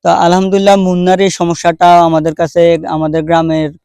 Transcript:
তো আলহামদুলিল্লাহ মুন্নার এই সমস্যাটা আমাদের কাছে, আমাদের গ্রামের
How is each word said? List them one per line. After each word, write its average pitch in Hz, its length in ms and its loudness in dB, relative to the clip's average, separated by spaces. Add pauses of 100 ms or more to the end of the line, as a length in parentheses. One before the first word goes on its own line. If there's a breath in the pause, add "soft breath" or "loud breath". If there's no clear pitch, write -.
তো 175 60 0
আলহামদুলিল্লাহ 190 640 2
মুন্নার 185 460 0
এই 190 80 2
সমস্যাটা 170 580 -2 (140)
আমাদের 160 340 0
কাছে, 170 260 -2 (260)
আমাদের 156 360 -4
গ্রামের 160 460 -2 (160)